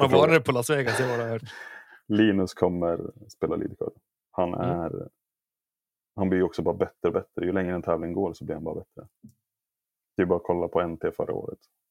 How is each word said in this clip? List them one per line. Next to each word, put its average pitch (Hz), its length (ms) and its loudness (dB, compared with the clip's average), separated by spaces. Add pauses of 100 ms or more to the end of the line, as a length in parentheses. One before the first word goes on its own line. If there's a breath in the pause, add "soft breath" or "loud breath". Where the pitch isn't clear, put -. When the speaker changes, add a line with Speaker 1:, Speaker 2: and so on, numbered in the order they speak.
Speaker 1:
inte 131 120 6
Speaker 2:
vanor - 120 8
Speaker 1:
frågan. 160 160 6
Speaker 2:
på - 80 0
Las 123 180 0
Vegas, 127 300 0
jag 131 80 0 (100)
har 117 120 -2
hört. 113 120 -4 (680 loud breath)
Speaker 1:
Linus 104 460 4
kommer 87 460 0 (300)
spela - 260 -4
lead - 240 -8
card. - 140 -6 (380)
Han 90 220 -2
Speaker 2:
Mm. 90 260 -2
Speaker 1:
är, - 300 -8 (1040)
han 98 140 0
blir 92 100 2
ju 92 40 4
också 87 180 -2
bara 82 140 0
bättre - 320 -4
och 85 60 0
bättre. 87 320 -4
Ju 90 60 -2
längre 90 240 -2
en 87 60 -6
tävling 85 320 -4
går 90 200 -2
så - 120 -16
blir 78 100 -6
han 78 80 -10
bara 80 120 -6
bättre. - 320 -16 (1080)
Det 104 60 0
är 92 40 4
bara 87 120 2
att 85 80 -4
kolla 87 220 0
på 85 140 0
N 85 180 -4
T 85 120 -4
förra - 220 -4
året. - 260 -8 (320)